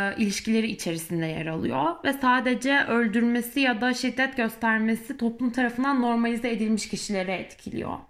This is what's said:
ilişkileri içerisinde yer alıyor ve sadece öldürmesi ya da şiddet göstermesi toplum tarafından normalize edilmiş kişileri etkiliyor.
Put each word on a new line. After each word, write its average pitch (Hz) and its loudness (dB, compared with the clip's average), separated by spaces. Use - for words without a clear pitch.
ilişkileri 220 2
içerisinde 165 -4
yer 160 -4
alıyor 247 -2
ve 277 2
sadece 254 2
öldürmesi 233 2
ya 247 2
da 247 2
şiddet 262 -2
göstermesi 226 0
toplum 233 -2
tarafından 254 2
normalize 233 0
edilmiş 214 0
kişileri 190 -4
etkiliyor. - -8